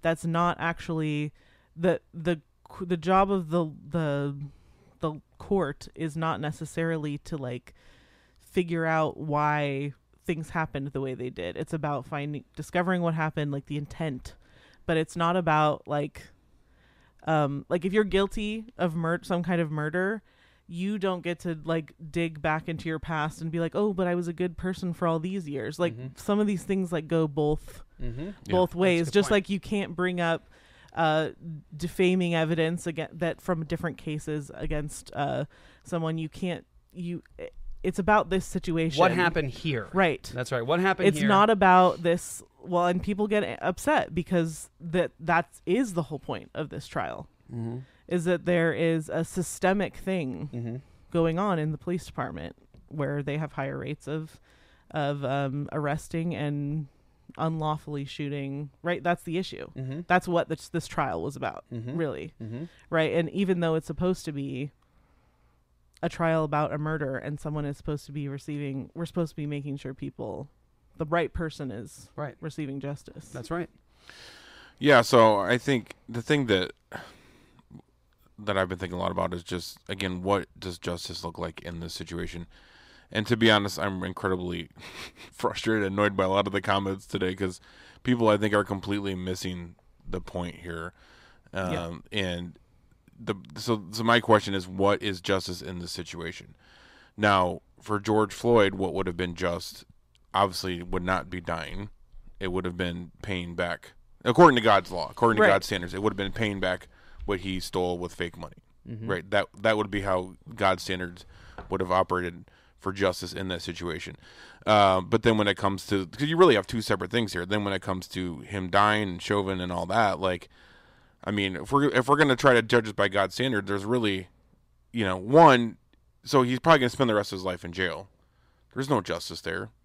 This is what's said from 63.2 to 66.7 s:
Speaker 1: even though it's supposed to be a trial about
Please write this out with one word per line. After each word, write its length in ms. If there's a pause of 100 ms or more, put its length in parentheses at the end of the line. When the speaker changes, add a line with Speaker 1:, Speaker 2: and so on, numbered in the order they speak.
Speaker 1:
even 320
though 140
it's 120
supposed 380
to 80
be 380 (1300)
a 60
trial 360
about 280